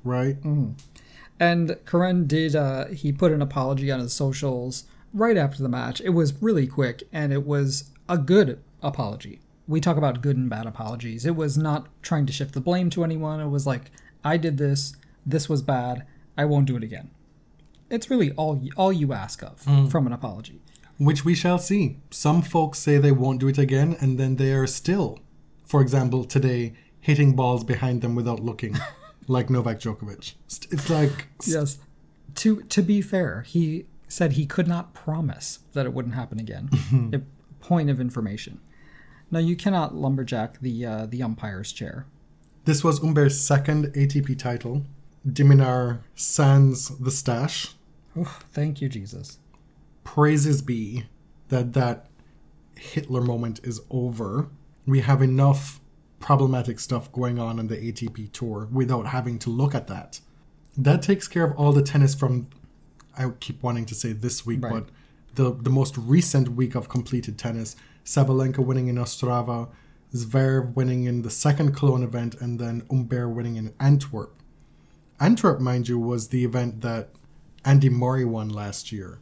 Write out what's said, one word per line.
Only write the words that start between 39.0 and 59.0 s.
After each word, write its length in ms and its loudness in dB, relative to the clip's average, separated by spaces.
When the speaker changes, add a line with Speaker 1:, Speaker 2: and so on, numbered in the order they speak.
Speaker 2:
Now, 60 0
you 160 2
cannot 400 -2
lumberjack 640 -4
the, 260 -6
uh, 200 -6
the 180 -8
umpire's 480 -8
chair. 340 -10
Speaker 1:
This 180 2
was 160 2
Humbert's 400 4
second 460 2
A 100 4
T 160 0
P 140 -2
title. 480 -4
De 180 0
Minaur 580 6
sans 720 4
the 120 -4
stash. 640 -4
Speaker 2:
Oof, 340 -8
thank 300 -4
you, 80 -2
Jesus. 480 -12
Speaker 1:
Praises 580 4
be 440 -6
that 260 -2
that 340 0
Hitler 460 -4
moment 420 -2
is 260 -8
over. 600 -4
We 160 4
have 200 4
enough 580 2
problematic 600 0
stuff 320 -6
going 280 -4
on 200 -4
in 80 -6
the 140 -6
A 100 -6
T 180 -8
P 180 -12
tour 440 -8
without 360 0